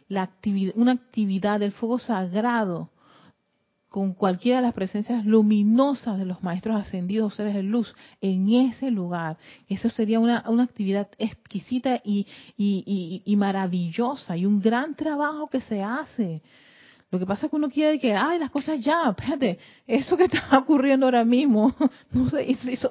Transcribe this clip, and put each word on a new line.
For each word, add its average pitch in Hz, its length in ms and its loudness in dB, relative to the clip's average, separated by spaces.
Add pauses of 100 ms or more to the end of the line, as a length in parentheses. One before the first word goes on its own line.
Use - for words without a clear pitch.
la 190 220 -4
activi-, 196 460 -4
una 240 180 4
actividad 208 680 -2
del 202 120 -2
fuego 233 280 -4
sagrado 196 920 -2 (1000)
con 196 260 -4
cualquiera 202 420 2
de 254 80 2
las 240 80 0
presencias 208 500 -4
luminosas 214 920 4
de 190 80 -4
los 180 160 -8
maestros 185 340 -4
ascendidos, 202 600 -2
seres 208 180 -2
de 202 80 -2
luz, 208 320 -2 (280)
en 190 280 2
ese 254 400 2
lugar. 175 480 -4 (300)
Eso 196 240 -2
sería 226 280 0
una, 233 280 2
una 233 160 2
actividad 202 460 -2 (100)
exquisita 247 840 -4
y, 202 220 -2 (320)
y, 202 300 0
y, 185 440 -4
y 208 40 4
maravillosa, 190 1000 -2
y 180 120 -2
un 208 120 2
gran 240 360 0
trabajo 302 520 -4
que 262 140 -4
se 202 220 -6
hace. 208 580 -6 (720)
Lo 185 60 -2
que 185 80 -4
pasa 202 180 -4
es 302 60 -6
que 311 60 -4
uno 302 120 -2
quiere 302 300 0
que, 233 160 0
ay, 302 240 0
las 285 100 -4
cosas 285 320 -4
ya, 294 300 2
espérate, 247 480 -2 (260)
eso 269 320 0
que 349 60 6
está - 260 0
<laughs> 269 80 8
ocurriendo 269 480 4
ahora 247 180 4
mismo, 247 480 4 (220)
<laughs> - 180 -20
no 254 160 2
se 285 160 -2
hizo, 247 280 -2
hizo, 254 200 -2